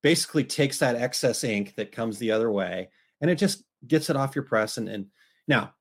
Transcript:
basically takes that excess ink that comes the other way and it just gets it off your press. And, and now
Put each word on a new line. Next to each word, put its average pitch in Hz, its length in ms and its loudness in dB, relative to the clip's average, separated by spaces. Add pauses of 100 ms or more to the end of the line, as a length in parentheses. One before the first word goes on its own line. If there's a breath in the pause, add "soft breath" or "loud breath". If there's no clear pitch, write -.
basically 156 420 2
takes 139 360 -2
that 127 160 2
excess 123 480 0
ink 104 320 -2
that 104 160 -8
comes 113 260 -4
the 113 140 -2
other 110 200 2
way 92 380 -2 (320)
and 156 80 2
it 180 60 2
just 196 280 0 (220)
gets 156 240 2
it 143 60 0
off 135 200 -2
your 123 80 -2
press. 107 340 0
And, 107 120 -6
and 101 180 -8 (400 soft breath)
now 120 340 2